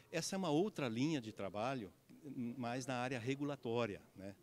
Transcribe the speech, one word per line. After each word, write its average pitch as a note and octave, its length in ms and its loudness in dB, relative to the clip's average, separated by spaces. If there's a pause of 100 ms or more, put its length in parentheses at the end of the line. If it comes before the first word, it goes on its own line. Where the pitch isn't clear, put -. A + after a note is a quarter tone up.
(120)
Essa E3 240 0
é - 20 0
uma F#3 120 2
outra D#3 380 4
linha C3+ 320 2
de A2 120 -8
trabalho, G#2 600 -2 (320)
m-, B2 320 -4
mais B2 300 -2
na C3 80 -2
área B2+ 240 0
regulatória, A#2+ 800 0 (140)
né? F#2+ 280 -10